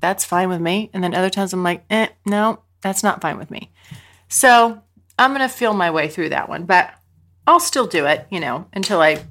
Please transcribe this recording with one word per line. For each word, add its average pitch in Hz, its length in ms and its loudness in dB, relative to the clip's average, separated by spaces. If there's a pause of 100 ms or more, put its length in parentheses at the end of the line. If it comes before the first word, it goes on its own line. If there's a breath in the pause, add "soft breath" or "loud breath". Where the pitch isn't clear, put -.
"That's 190 240 -2
fine 185 240 0
with 180 100 -4
me." 185 340 -2
And 185 100 -4
then 175 100 -2
other 185 160 0
times 190 240 -4
I'm 185 100 -4
like, 175 260 -4
"Eh, 220 180 0 (180)
no, 208 340 0 (220)
that's 190 220 -4
not 190 180 0
fine 156 160 -4
with - 140 -14
me." - 200 -16 (560 loud breath)
So 233 540 4 (360)
I'm 262 140 2
gonna 269 160 -2
feel 240 260 -2
my 180 180 0
way 156 180 -2
through 156 200 -6
that - 200 -4
one, 160 160 -8
but 180 280 2 (540)
I'll 339 120 8
still 262 280 -2
do 160 180 0
it, 151 240 0
you 190 100 -6
know, 135 340 -6
until 190 260 -2
I, 156 320 4